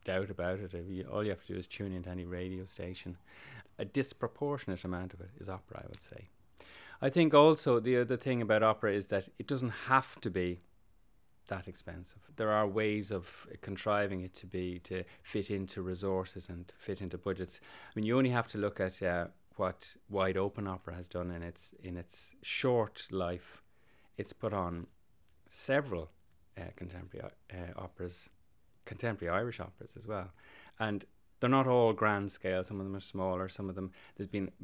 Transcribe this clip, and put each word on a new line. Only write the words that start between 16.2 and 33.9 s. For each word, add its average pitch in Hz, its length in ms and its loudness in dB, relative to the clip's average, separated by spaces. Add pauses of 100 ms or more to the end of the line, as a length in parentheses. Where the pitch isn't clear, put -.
and 87 280 -10
fit 101 240 -6
into 90 160 -6
budgets. 92 460 -4
I - 320 -20
mean, 107 100 0
you 120 120 4
only 131 140 6
have 120 180 2
to - 80 -8
look 101 220 0
at, 92 220 -2
uh, 87 260 0 (300)
what - 380 -4 (140)
Wide 95 260 2
Open 101 320 0
Opera 92 280 -8
has 90 120 -10
done 87 240 -4
in 85 100 -6
its, 85 300 -10 (100)
in 90 140 -8
its - 460 -12
short - 680 0
life. 90 540 -4 (540)
It's - 160 -6
put 107 180 -4
on 87 360 -2 (600)
several, 127 600 -2 (480)
uh, 85 180 -10
contemporary, 90 540 -10 (240)
uh, 87 240 -8
operas, 90 500 -8 (560)
contemporary 98 500 -4
Irish 113 280 0
operas - 340 -14
as 113 100 -16
well. 95 260 -6 (460)
And 104 280 -2 (340)
they're 123 100 4
not 131 180 6
all 120 260 8
grand 101 400 2
scale. 92 320 0
Some 98 160 -6
of 98 40 -4
them 98 120 -4
are - 20 -8
smaller. 92 480 -2
Some 98 220 -6
of 90 60 -6
them, 92 160 -6 (260)